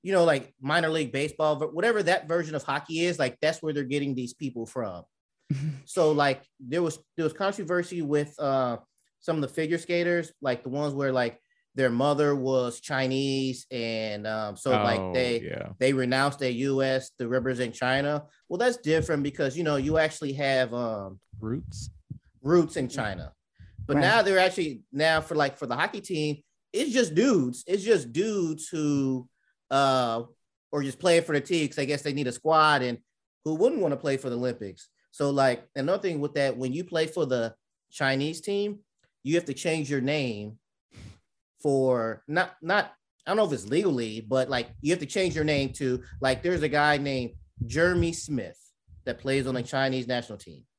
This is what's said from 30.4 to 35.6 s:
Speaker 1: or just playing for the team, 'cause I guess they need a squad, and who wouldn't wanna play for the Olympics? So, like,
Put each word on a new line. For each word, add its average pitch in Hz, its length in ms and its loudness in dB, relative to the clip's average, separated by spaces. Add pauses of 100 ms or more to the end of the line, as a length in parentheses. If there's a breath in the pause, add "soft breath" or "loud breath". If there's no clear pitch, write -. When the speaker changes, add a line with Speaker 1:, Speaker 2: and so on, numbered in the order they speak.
Speaker 1:
or 143 100 -2
just 135 160 -8
playing 170 240 4
for 165 100 -4
the 147 80 2
team, 156 280 0
'cause - 100 -6
I 143 60 0
guess 143 180 -4
they 147 100 -4
need 139 140 -2
a 123 60 -2
squad, 156 500 4
and 120 160 -2 (460)
who 156 100 -2
wouldn't 233 260 2
wanna 147 160 0
play 139 200 -2
for 135 140 -6
the 120 60 -4
Olympics? 120 520 -6 (240)
So, 143 180 -2
like, 139 440 2